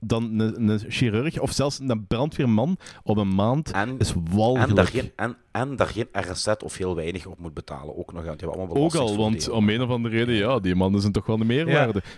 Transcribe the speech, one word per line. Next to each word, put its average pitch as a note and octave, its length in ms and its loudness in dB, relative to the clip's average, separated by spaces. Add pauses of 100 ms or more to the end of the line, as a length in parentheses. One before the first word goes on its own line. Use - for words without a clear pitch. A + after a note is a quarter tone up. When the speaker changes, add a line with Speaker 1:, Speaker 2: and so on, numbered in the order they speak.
Speaker 1:
dan A2+ 400 0
een, A2 280 2
een G#2+ 200 2
chirurg B2 520 0
of C3+ 120 -2
zelfs C#3 280 -2
een A#2 260 -2
brandweerman C3 680 2 (260)
op G#2+ 140 0
een G2+ 180 2
maand A#2 360 2
Speaker 2:
En, G#2+ 280 -2
Speaker 1:
is G#2+ 140 0
Speaker 2:
en F2+ 120 -2 (120)
Speaker 1:
walgelijk. A#2 400 4
Speaker 2:
daar F#2+ 100 6
geen, A2+ 300 -4
en, A#2+ 200 -6 (160)
en C3 240 -4
daar G2 100 2
geen A2 260 -6
R F2+ 220 -6
S - 80 -6
Z G#2+ 100 0 (120)
of - 120 -10
heel F#2 180 -2
weinig E2 320 -6
op F#2 120 -16
moet E2 160 -12
betalen. C#2+ 440 -12
Ook F2 140 -10
nog, E2 120 -10
want D#2 140 -8
die F2 100 -8
hebben F2+ 180 -6
allemaal C#3 180 2
Speaker 1:
Ook E3 100 2
al, E3 40 0
want A2 180 0
Speaker 2:
belastingvoordelen. A2 400 0
Speaker 1:
om G#2+ 120 6
een A2+ 140 2
of A#2+ 120 -2
andere A#2 220 -2
reden, A#2+ 180 2
ja, A2+ 240 2
die F#2 160 0
man F#2 200 4
is G2+ 100 2
een G#2 80 2
toch G2 140 -2
wel A2 140 0
een A2 60 2
meerwaarde. B2+ 580 2
Speaker 3:
Ja. - 140 -18